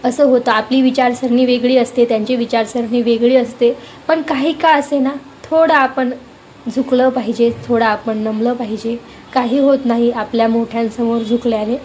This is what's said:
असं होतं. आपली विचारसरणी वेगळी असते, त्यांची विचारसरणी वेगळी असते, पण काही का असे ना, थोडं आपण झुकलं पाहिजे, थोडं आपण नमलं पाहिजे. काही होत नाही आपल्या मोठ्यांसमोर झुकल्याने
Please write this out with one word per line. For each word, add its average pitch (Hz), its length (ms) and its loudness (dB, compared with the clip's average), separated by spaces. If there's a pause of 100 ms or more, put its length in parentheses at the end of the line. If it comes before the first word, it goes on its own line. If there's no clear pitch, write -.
असं 254 200 2
होतं. 247 280 4
आपली 220 300 2
विचारसरणी 254 640 2
वेगळी 247 320 2
असते, 240 280 2
त्यांची 226 300 -2
विचारसरणी 233 640 -2
वेगळी 233 340 2
असते, 240 420 0 (300)
पण 320 140 0
काही 294 320 -2
का 320 160 0
असे 285 300 2
ना, 262 120 0 (320)
थोडं 320 300 2
आपण 262 360 0 (640)
झुकलं 254 340 2
पाहिजे, 233 420 0 (140)
थोडं 233 200 0
आपण 214 320 -2
नमलं 220 360 -2
पाहिजे. 233 480 -6 (320)
काही 247 260 0
होत 277 260 4
नाही 233 260 2
आपल्या 226 360 -2
मोठ्यांसमोर 233 720 -2
झुकल्याने 226 640 -2